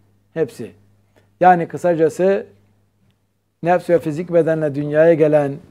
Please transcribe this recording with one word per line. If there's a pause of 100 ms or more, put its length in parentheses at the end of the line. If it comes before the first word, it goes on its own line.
(340)
hepsi. (720)
Yani
kısacası (1160)
nefs
ve
fizik
bedenle
dünyaya
gelen (180)